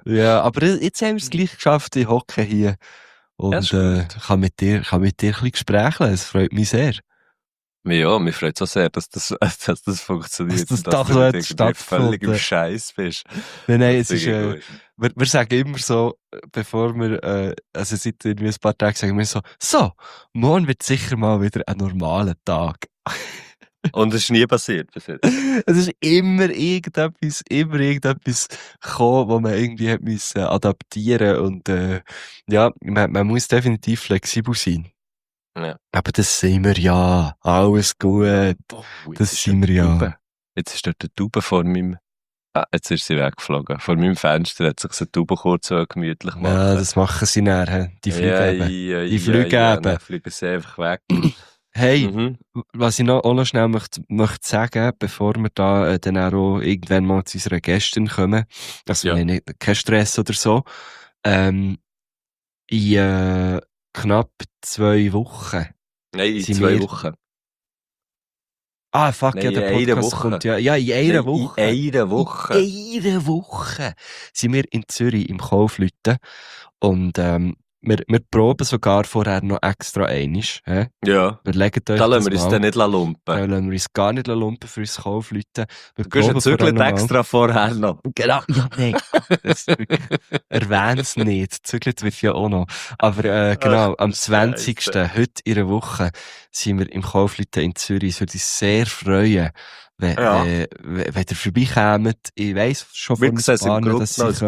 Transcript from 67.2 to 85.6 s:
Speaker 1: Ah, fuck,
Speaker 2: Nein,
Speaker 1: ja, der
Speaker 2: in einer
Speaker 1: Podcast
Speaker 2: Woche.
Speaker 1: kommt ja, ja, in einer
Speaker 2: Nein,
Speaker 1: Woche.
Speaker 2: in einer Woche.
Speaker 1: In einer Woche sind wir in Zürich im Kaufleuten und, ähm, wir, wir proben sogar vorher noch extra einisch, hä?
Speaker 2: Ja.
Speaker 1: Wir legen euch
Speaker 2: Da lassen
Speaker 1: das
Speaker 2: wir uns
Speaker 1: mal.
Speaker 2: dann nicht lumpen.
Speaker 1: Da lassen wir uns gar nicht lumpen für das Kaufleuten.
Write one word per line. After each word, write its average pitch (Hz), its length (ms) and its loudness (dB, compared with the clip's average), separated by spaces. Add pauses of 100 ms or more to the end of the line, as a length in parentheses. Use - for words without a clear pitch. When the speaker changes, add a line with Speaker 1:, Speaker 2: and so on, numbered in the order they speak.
Speaker 1:
Ah, 147 200 2
fuck, 131 240 0
Speaker 2:
Nein, 95 100 -2
Speaker 1:
ja, - 60 0
der 104 200 0
Speaker 2:
in 120 40 2 (160)
einer 113 100 4
Speaker 1:
Podcast 110 120 0
Speaker 2:
Woche. - 160 -2
Speaker 1:
kommt 92 140 -2
ja, 113 140 0
ja, 131 180 2
in 123 160 0
einer 147 220 2 (100)
Speaker 2:
Nein, - 20 -6
Speaker 1:
Woche. 131 360 -2
Speaker 2:
in 127 340 0
einer 110 140 2
Woche. 139 500 0
Speaker 1:
In 202 460 -2
einer 190 220 0
Woche 156 640 -6 (400)
sind 120 200 -2
wir 135 180 2
in 110 160 -4
Zürich 117 420 0
im 95 80 -6
Kaufleuten 104 800 2 (600)
und, 92 400 2
ähm, 87 360 0 (240)
wir, 107 280 2
wir 113 120 4
proben 113 460 2
sogar 104 400 2
vorher 101 380 0
noch 98 180 -2
extra - 440 -2
einisch, 71 600 -4
hä? 95 220 0 (180)
Speaker 2:
Ja. 98 380 2
Speaker 1:
Wir 95 100 -4
legen 98 260 2 (100)
euch 107 80 2
Speaker 2:
Da 113 100 4
lassen 117 180 4
Speaker 1:
das - 0 -
Speaker 2:
wir 95 80 0
uns 90 120 0
Speaker 1:
mal. 92 60 2
Speaker 2:
dann 107 120 2
nicht 104 120 2
lumpen. 95 480 0
Speaker 1:
Da 101 220 -2
lassen 98 220 -2
wir 95 60 -4
uns 92 200 -6
gar 101 200 2
nicht 123 140 -6
lumpen 113 400 -4
für - 140 -10
das 107 160 -8
Kaufleuten. 110 680 -6 (300)